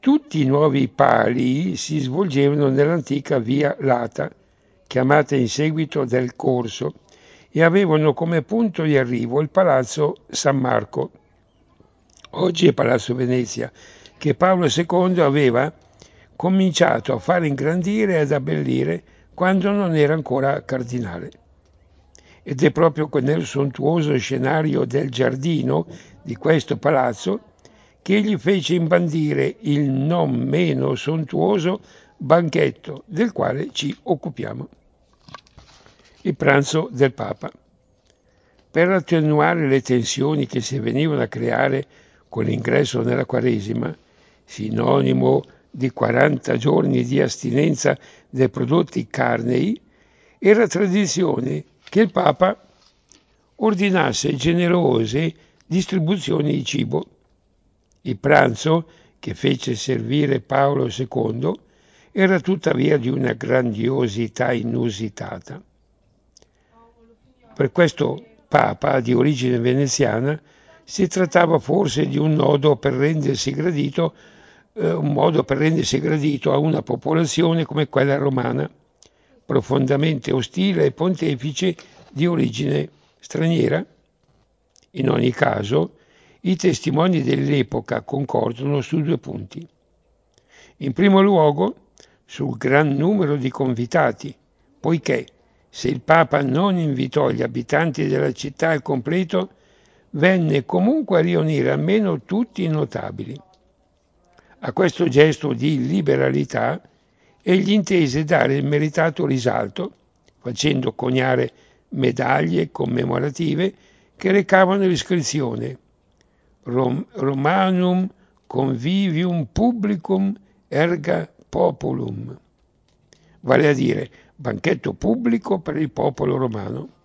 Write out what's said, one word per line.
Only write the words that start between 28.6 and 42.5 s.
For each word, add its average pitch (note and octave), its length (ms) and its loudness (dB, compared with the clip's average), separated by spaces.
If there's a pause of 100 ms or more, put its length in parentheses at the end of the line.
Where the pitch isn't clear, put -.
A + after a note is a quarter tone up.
imbandire D#3 840 0
il D3 300 0
non D3 420 0
meno C3+ 640 -2
sontuoso D#3+ 840 -2 (360)
banchetto D#3 880 0
del G3+ 280 -2
quale - 380 -4
ci - 220 -6 (100)
occupiamo. C3 640 -6 (1500)
Il E3 140 -2
pranzo C#3+ 560 2
del B2+ 220 2
Papa. G2+ 380 -10 (1200)
Per E3+ 180 4
attenuare D#3+ 800 2
le C3+ 140 4
tensioni C3 640 0
che B2 140 -4
si C3+ 180 -6
venivano C3 420 0
a A2 60 0
creare A#2+ 580 -2 (440)
con A2+ 160 -4
l'ingresso A#2+ 560 0